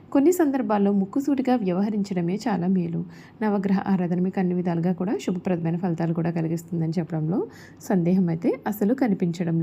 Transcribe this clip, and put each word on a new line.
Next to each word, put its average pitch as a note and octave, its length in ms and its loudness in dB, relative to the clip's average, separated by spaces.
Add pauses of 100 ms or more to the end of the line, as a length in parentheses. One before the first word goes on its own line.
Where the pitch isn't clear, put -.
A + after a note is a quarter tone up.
(120)
కొన్ని C#4+ 200 6
సందర్భాల్లో A3+ 600 2
ముక్కుసూటిగా B3 640 0
వ్యవహరించడమే F#3+ 800 0 (120)
చాలా F3+ 180 0
మేలు. F3 380 0 (380)
నవగ్రహ G3 380 2 (120)
ఆరాధన F3+ 280 0
మీకు F#3 200 0
అన్ని F3+ 140 2
విధాలుగా F3 380 0
కూడా F#3 320 -2
శుభప్రదమైన F3 520 -2
ఫలితాలు E3+ 380 -2
కూడా E3 160 0
కలిగిస్తుందని E3 680 -2
చెప్పడంలో E3 480 -2 (420)
సందేహం F#3 400 4
అయితే E3+ 240 0 (200)
అసలు G#3 220 0
కనిపించడం F3+ 680 0